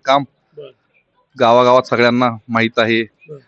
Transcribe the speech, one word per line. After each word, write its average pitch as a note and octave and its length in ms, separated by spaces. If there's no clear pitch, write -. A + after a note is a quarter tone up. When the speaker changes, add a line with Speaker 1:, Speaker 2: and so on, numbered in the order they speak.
Speaker 1:
काम C#3 180
Speaker 2:
बरं. C#3+ 120
Speaker 1:
गावागावात B2 420
सगळ्यांना A#2+ 480
माहीत A2+ 300
आहे. A2+ 240
Speaker 2:
बरं. - 340